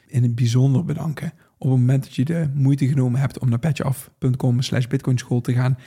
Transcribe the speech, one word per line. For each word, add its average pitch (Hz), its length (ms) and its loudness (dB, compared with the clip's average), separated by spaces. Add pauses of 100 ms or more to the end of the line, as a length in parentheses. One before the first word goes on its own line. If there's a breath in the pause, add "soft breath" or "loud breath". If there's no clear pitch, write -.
in 120 160 0
het 120 120 2
bijzonder 127 500 2
bedanken, 151 480 -6 (300 soft breath)
op 127 80 0
het 131 80 4
moment 131 260 2
dat - 100 -18
je 131 100 0
de 165 300 -2
moeite 135 340 2
genomen 127 320 0
hebt 135 180 -4
om 123 100 0
naar 117 100 2
patjeaf - 600 -2
punt 127 180 0
com 123 260 0
slash 127 240 -2
bitcoinschool 123 540 -2
te 123 120 -2
gaan 127 340 0